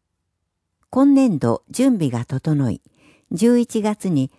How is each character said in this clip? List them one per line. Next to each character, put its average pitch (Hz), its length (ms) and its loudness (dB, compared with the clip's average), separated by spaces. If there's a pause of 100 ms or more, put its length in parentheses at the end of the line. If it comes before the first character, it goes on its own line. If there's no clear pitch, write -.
(880)
今 277 240 2
年 262 240 2
度 117 320 -2
準 262 240 0
備 170 160 -2
が 120 160 -4
整 139 460 -2
い、 - 100 -8 (500)
十 233 280 2
一 233 220 -4
月 208 280 -4
に 135 300 -2